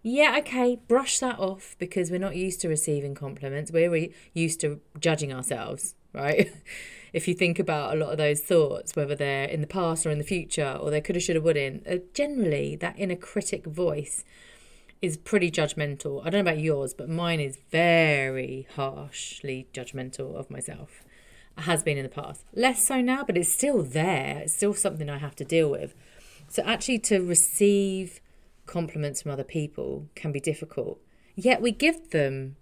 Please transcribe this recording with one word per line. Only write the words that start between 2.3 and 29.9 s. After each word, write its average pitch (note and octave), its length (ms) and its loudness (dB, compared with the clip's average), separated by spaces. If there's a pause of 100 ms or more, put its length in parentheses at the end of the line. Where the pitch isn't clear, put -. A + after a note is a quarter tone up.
used F#3 260 -4
to F3+ 60 -2
receiving D3 480 0
compliments. C#3 560 -8
We're E3 180 6
re-, E3 240 0 (200)
used E3 260 0
to D3 220 -4 (180)
judging D3+ 340 0
ourselves, A#2 640 -6 (160)
right? - 460 2
<laughs> - 40 -20 (520)
If E3 140 -2
you F3+ 80 2
think F3 240 2
about D#3 360 -2
a D#3 40 0
lot D#3 120 -2
of D#3 60 -2
those D3 240 2
thoughts, - 540 2
whether D3 180 0
they're C#3 340 -2
in D#3 140 -2
the D3+ 60 -2
past E3 360 -2
or D#3+ 60 0
in D3+ 80 0
the D3 60 -2
future, D3+ 580 -2
or D3 80 -2
they D3+ 100 2
coulda, F3 200 -2
shoulda, E3 220 2
wouldn't, D3 460 0
uh, F3+ 100 -2 (140)
generally E3+ 680 0
that E3+ 200 -6
inner F3+ 180 -2
critic - 520 -6
voice D3+ 560 -2 (760)
is D#3+ 160 -2
pretty F3+ 360 2
judgmental. D3 680 -2
I E3 100 -2
don't G3+ 120 4
know E3+ 80 4
about D#3 80 0
yours, C#3+ 360 0
but C#3+ 120 -10
mine E3 320 0
is C3+ 200 -4 (100)
very C#3 960 4 (100)
harshly C3+ 1000 -8
judgmental C3 580 -8
of - 160 -10
myself. - 540 -12 (520)
It E3 60 -12
has D#3 220 2
been C#3+ 160 0
in C3+ 40 -6
the C3 60 -8
past. - 420 -12
Less B3 360 2
so C4 120 2
now, B3+ 240 2
but F3 140 0
it's E3+ 100 2
still B3+ 360 2
there. C#3+ 640 0
It's - 100 -2
still G3+ 180 0
something D#3 340 -2
I C#3+ 120 -6
have C#3+ 160 -8
to C3+ 100 -8
deal D#3+ 240 4
with. - 240 -4 (540)
So - 160 -2
actually A#3 360 0
to G3+ 200 4
receive F#3+ 1000 2 (440)
compliments D#3 560 -4
from - 80 -6
other C#3 140 -4
people D3 720 -6